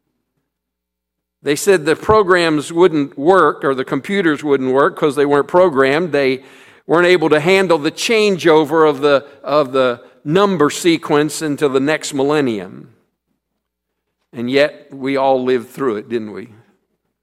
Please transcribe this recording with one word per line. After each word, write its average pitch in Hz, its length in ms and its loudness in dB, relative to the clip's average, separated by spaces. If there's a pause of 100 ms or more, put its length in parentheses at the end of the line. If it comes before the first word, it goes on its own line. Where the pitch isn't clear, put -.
(1400)
They 143 140 -2
said 180 300 0
the 156 100 2
programs 175 800 0
wouldn't 160 440 0
work, 151 460 2
or 139 120 0
the 131 100 -6
computers 151 580 -4
wouldn't 135 300 0
work, 143 240 2
'cause 147 200 -2
they 143 100 0
weren't 143 220 0
programmed. 156 640 2
They 131 300 -2 (440)
weren't 170 200 2
able 175 220 2
to 151 120 4
handle 180 380 2
the 151 140 -4
changeover 160 960 2
of 139 120 -2
the, 143 240 2 (180)
of 143 300 -2
the 127 300 0 (220)
number 175 440 0
sequence 151 720 0
into 147 280 -2
the 131 120 0
next 151 320 -4
millennium. 127 800 -4 (1400)
And 123 180 -8
yet, 139 420 0
we 139 240 -6
all 135 280 0
lived 127 240 -2
through 127 280 -4
it, 107 120 -12
didn't 110 240 -8
we? 95 160 -16 (760)